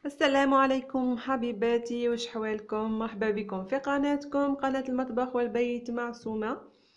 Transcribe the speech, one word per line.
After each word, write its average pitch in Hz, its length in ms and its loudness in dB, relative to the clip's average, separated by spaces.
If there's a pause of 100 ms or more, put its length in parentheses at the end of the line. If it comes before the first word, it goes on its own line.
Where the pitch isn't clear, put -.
السلام 277 480 4
عليكم 262 640 2
حبيباتي، 233 880 0
واش 233 200 0
حوالكم؟ 220 720 -2
مرحبا 220 320 -2
بكم 196 340 -4
في 262 140 -2
قناتكم، 285 760 0
قناة 269 340 -2
المطبخ 254 480 -2
والبيت 240 540 -2
مع 240 220 -4
سومة. 220 500 -6 (340)